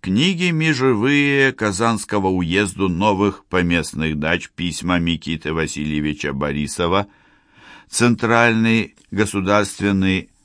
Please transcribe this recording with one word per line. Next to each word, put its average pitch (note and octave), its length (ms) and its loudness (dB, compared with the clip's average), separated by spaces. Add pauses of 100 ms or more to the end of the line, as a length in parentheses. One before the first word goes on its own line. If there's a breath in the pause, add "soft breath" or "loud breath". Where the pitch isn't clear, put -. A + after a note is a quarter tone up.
Книги E3+ 480 0
межевые C#3 1000 2
Казанского G#2 760 0
уезду F#2 600 0
новых G2 560 0
поместных E2 720 -2
дач, D#2+ 380 -2
письма F2 420 -2
Микиты E2 560 -4
Васильевича D2+ 800 -4
Борисова, D2 720 -2 (840 loud breath)
Центральный A2+ 1040 2 (160)
государственный G2 1160 0 (160)